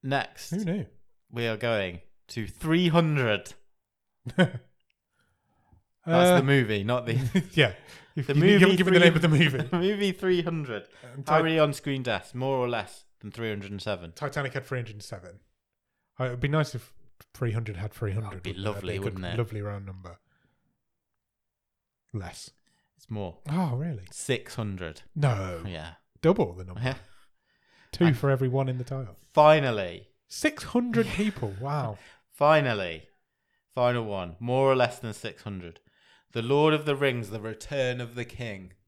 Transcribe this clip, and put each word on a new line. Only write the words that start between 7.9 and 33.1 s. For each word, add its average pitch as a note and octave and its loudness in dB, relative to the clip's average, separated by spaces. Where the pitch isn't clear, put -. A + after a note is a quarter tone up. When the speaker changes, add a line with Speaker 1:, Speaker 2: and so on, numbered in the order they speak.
Speaker 2:
If C#3 -4
Speaker 1:
The C#3 0
Speaker 2:
you, D3+ 4
you G3+ 8
haven't G3+ 8
Speaker 1:
movie F#3 6
Speaker 2:
given F#3 4
the F3 10
name E3 8
of D#3 2
the E3+ 4
Speaker 1:
three- D3+ 6
Speaker 2:
movie. C3+ -2
Speaker 1:
<laughs> - -
movie G3 0
three F#3 0
hundred. D3 -6
Speaker 2:
And C3+ -12
Speaker 1:
How D3+ 4
Speaker 2:
Ti- D#3+ 4
Speaker 1:
many D#3+ 2
on-screen C#3+ 0
deaths? A2 -4
More C3 -2
or B2 0
less A#2 -6
than G#2+ -14
three A2+ -6
hundred G2+ -8
and G2 -8
seven. F2 -6
Speaker 2:
Titanic C3+ -6
had C3 -8
three C3 -6
hundred G#2+ -12
seven. F2+ -16
Uh, B2+ -2
it B2+ -4
would B2 -8
be C3+ -2
nice D3+ 0
if - -14
three A#2 -4
hundred G#2+ -4
had G#2 -8
three G#2 -6
hundred. G#2+ -4
Speaker 1:
That'd F#2 -14
be F2+ -8
Speaker 2:
Wouldn't F#2 -6
it? G#2+ -2
That'd G#2 -6
Speaker 1:
lovely, F2+ -4
Speaker 2:
a - -4
good, G2 -6
Speaker 1:
wouldn't F#2 -10
it? A2+ -2
Speaker 2:
lovely G#2+ -6
round G2+ -8
number. F#2+ -16
Less. G2 -10
Speaker 1:
It's - -20
more. G2+ -8
Speaker 2:
Oh, D#3+ -2
really? B2+ -6
Speaker 1:
Six - -4
hundred. F#2 -8
Speaker 2:
No. G2 -2
Speaker 1:
Yeah. E2 -10
Speaker 2:
Double D#3 2
the F#2 -14
number. F#2 -12
Speaker 1:
Yeah. B2+ -2
Speaker 2:
Two - 2
Speaker 1:
And D3+ 4
Speaker 2:
for C#3 2
every C3 0
one C3 0
in B2+ -6
the B2 -8
title. C3 -10
Speaker 1:
Finally. B2+ 6
Speaker 2:
Six - -4
hundred A#3 -2
people. F3 -4
Speaker 1:
<laughs> G2 -12
Speaker 2:
Wow. C3 -6
Speaker 1:
Finally. A#2 2